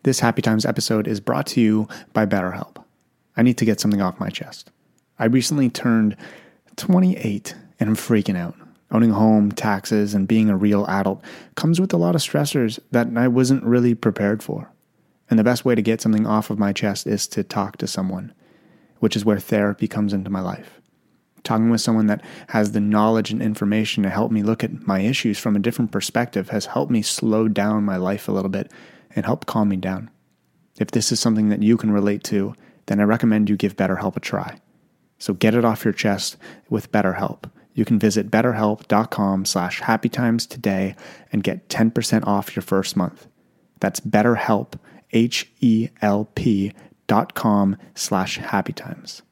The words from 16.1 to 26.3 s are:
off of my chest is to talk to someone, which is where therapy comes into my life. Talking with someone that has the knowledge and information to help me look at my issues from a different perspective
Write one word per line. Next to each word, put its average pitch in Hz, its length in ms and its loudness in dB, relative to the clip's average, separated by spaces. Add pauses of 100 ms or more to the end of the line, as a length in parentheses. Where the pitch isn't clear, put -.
off 107 240 0
of 104 80 -4
my 101 140 2
chest 98 340 -4
is 104 220 -2
to 101 160 -4
talk 98 320 -6
to 90 100 -8
someone, 92 480 -6 (640)
which 110 160 0
is 104 100 -2
where 107 140 2
therapy 104 480 -2
comes 104 260 -2
into 98 180 -4
my 95 100 -2
life. - 400 -10 (640)
Talking 113 260 2
with 113 100 2
someone 110 280 2
that 104 160 -2 (240)
has 107 240 0
the 110 80 0
knowledge 107 500 2
and 107 100 -4
information 107 640 0
to 95 80 0
help 113 220 -2
me 107 100 0
look 110 220 0
at - 200 -8
my 95 140 0
issues 107 400 -2
from 107 160 -2
a 104 60 0
different 113 320 -2
perspective 110 560 -4